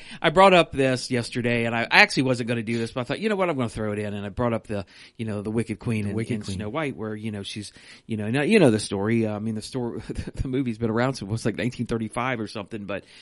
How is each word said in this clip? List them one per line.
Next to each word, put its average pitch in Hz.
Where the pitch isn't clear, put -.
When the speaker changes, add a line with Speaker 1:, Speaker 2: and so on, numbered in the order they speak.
Speaker 1:
I 165
brought 190
up 165
this 131
yesterday, 120
and 113
I, 117
I 156
actually 202
wasn't 127
gonna 117
do 117
this, 113
but 127
I -
thought, -
"You 208
know 214
what? 185
I'm 147
gonna 123
throw 107
it 104
in." 104
And 101
I 101
brought 117
up 110
the, 101
you 113
know, 104
the 107
Wicked 110
Queen 110
Speaker 2:
The 101
Speaker 1:
in, 98
Speaker 2:
Wicked 117
Speaker 1:
in 104
Speaker 2:
Queen. 98
Speaker 1:
Snow 107
White, 143
where, 107
you 107
know, 101
she's, -
you 110
know, 107
now, 135
you 208
know 147
the 110
story. 107
Uh, 107
I 104
mean, 110
the 107
story, 117
<laughs> -
the -
movie's 127
been 117
around 120
since, 98
what's, 110
like, 101
nineteen 113
thirty-five 117
or 107
something, 101
but, 98